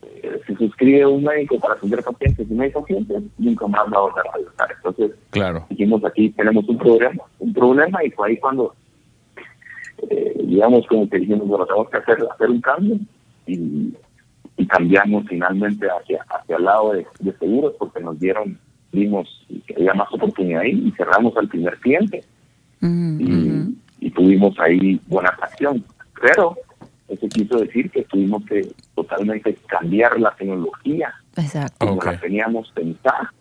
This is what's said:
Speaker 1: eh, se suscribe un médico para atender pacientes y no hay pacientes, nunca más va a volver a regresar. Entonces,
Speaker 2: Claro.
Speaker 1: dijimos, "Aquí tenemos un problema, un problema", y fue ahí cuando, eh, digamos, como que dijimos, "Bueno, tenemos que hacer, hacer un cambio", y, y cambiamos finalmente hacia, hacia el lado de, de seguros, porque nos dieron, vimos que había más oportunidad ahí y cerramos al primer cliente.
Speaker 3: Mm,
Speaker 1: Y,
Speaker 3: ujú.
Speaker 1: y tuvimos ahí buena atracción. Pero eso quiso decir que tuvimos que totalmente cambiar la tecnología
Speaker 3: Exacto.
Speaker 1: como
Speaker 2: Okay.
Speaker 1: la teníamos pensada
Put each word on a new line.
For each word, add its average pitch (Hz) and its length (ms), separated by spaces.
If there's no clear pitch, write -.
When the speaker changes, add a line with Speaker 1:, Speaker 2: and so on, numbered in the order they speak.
Speaker 1:
eh, - 440
se 101 80
suscribe 131 500
un 139 180
médico 147 360
para - 160
atender 117 280
pacientes 123 460
y 113 40
no 120 100
hay 139 80
pacientes, 196 520
nunca 226 300
más 107 240
va 101 60
a 98 40
volver 98 260
a - 100
regresar. - 300
Entonces, 101 340
Speaker 2:
Claro. 90 380
Speaker 1:
dijimos, 104 360
"Aquí 107 260
tenemos 107 380
un 117 80
problema, 120 460
un 233 140
problema", 147 500
y 135 80
fue 104 180
ahí 113 80
cuando, 131 360
eh, - 240
digamos, 113 420
como 107 220
que 98 100
dijimos, 104 280
"Bueno, 98 180
tenemos 104 240
que - 80
hacer, 110 200
hacer 110 160
un 120 120
cambio", 185 360
y, 160 460
y - 100
cambiamos 101 600
finalmente 98 600
hacia, 90 400
hacia 87 260
el 82 80
lado 104 300
de, 92 120
de 95 180
seguros, 123 400
porque - 220
nos 82 200
dieron, 95 380
vimos 101 520
que - 80
había 92 180
más 101 200
oportunidad 87 480
ahí 113 100
y - 40
cerramos 98 440
al 104 140
primer 85 300
cliente. 180 440
Speaker 3:
Mm, 170 400
Speaker 1:
Y, 160 300
Speaker 3:
ujú. - 240
Speaker 1:
y 82 120
tuvimos 95 480
ahí 92 480
buena 90 220
atracción. 131 540
Pero 170 340
eso 104 180
quiso 107 300
decir 110 340
que - 120
tuvimos 98 420
que 101 260
totalmente 104 600
cambiar 98 540
la 104 140
tecnología 98 760
Speaker 3:
Exacto. 151 440
Speaker 1:
como 104 160
Speaker 2:
Okay. 90 100
Speaker 1:
la 87 160
teníamos 113 500
pensada 87 680